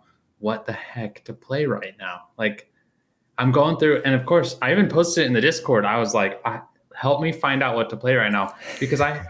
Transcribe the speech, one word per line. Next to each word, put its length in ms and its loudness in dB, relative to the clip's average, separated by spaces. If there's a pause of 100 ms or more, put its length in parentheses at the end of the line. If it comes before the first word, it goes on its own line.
(400)
what 260 -4
the 80 -6
heck 520 -12
to 80 -14
play 320 -4
right 320 -6
now." 260 -12 (140)
Like, 320 -6 (680)
I'm 160 2
going 240 4
through, 260 4
and 120 2
of 100 0
course, 360 2
I 120 2
even 160 4
posted 340 2
it 40 0
in 60 0
the 80 2
Discord. 440 2
I 120 0
was 160 0
like, 300 0
I, 160 -4 (380)
help 240 2
me 100 0
find 300 0
out 140 0
what 160 0
to 60 -8
play 180 2
right 160 2
now, 240 -2 (240)
because 220 0
I, 280 -2